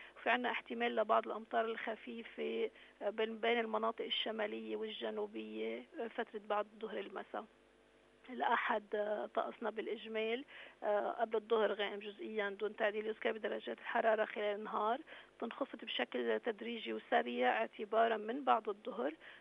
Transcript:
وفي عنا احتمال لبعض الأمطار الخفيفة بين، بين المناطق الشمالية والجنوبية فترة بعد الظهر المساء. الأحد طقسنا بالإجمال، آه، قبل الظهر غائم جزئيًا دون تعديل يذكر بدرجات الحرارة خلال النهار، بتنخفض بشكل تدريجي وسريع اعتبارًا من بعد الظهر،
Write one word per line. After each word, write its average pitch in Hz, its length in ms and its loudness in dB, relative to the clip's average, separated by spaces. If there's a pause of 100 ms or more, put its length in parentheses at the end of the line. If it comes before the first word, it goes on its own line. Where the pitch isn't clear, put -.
(180)
وفي - 120 -2
عنا 240 220 2
احتمال 240 440 -2
لبعض 220 320 4
الأمطار 226 380 0
الخفيفة 226 1040 -4 (320)
بين، 220 360 -2
بين 233 220 4
المناطق 226 460 0
الشمالية 220 680 -2
والجنوبية 214 1080 -4 (320)
فترة 226 340 -6
بعد 208 240 2
الظهر 214 260 -6
المساء. 202 460 -8 (840)
الأحد 240 540 2 (520)
طقسنا 233 340 -2
بالإجمال، 220 760 -2 (380)
آه، 208 280 2
قبل 226 240 0
الظهر 214 380 4
غائم 202 260 -2
جزئيًا 214 500 -2
دون 208 260 -2
تعديل 214 320 2
يذكر 220 240 0
بدرجات 220 460 -2
الحرارة 220 480 4
خلال 208 300 0
النهار، 214 440 0 (380)
بتنخفض - 480 -4
بشكل 240 540 0
تدريجي 220 540 -4
وسريع 240 640 2
اعتبارًا 226 600 2
من 226 260 -4
بعد 233 260 6
الظهر، 226 440 -2 (280)